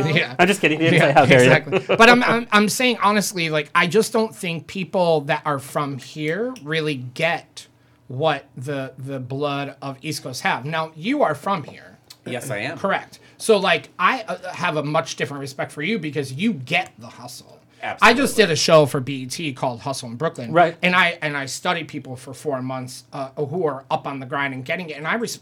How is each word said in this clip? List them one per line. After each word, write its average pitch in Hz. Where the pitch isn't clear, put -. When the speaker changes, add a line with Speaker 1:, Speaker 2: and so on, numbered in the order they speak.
Speaker 1:
Woody. 156
Speaker 2:
Yeah. 147
Speaker 1:
I'm 180
just 196
kidding. 151
He 165
didn't 165
Speaker 2:
Yeah, 160
Speaker 1:
say, 139
"How 151
dare 131
Speaker 2:
exactly. 143
Speaker 1:
you." 185
<laughs> -
Speaker 2:
But 226
I'm, 247
I'm, 226
I'm 208
saying 254
honestly, 196
like, 151
I 175
just 208
don't 220
think 165
people 175
that 147
are 143
from 139
here 165
really 151
get 151
what 143
the, 135
the 135
blood 139
of 135
East 151
Coast 131
have. 147
Now, 160
you 247
are 156
from 185
here. -
Speaker 3:
Yes, 120
I 104
am. 139
Speaker 2:
Correct. -
So, 220
like, 175
I, 220
uh, 180
have 170
a 151
much 156
different 139
respect 139
for 147
you 208
because 147
you 208
get 165
the 113
hustle. -
I 196
just 269
Speaker 3:
Absolutely. 220
Speaker 2:
did 185
a 151
show 156
for 143
B 127
E 131
T 143
called 123
Hustle 131
in 117
Brooklyn. 135
Speaker 1:
Right. 170
Speaker 2:
And 180
I, 175
and 147
I 139
studied 170
people 135
for -
four 139
months, 127
uh, 139
who 156
are 135
up 151
on 139
the 131
grind 139
and 131
getting 165
it. 147
And 151
I 175
res-, 233